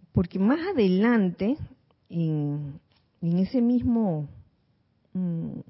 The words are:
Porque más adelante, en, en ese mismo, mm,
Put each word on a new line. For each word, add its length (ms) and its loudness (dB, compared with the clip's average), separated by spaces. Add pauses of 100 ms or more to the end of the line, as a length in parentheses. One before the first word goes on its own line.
(120)
Porque 260 0
más 220 2
adelante, 960 2 (520)
en, 720 -4 (400)
en 180 0
ese 220 0
mismo, 680 0 (840)
mm, 580 -6